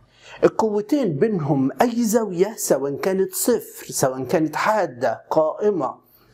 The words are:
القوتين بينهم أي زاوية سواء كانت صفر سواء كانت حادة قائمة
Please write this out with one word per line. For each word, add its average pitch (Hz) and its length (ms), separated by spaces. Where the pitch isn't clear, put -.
القوتين 208 760
بينهم 143 540
أي 233 220
زاوية 208 540
سواء 143 380
كانت 190 380
صفر - 560
سواء 131 340
كانت 156 320
حادة 135 720
قائمة 156 680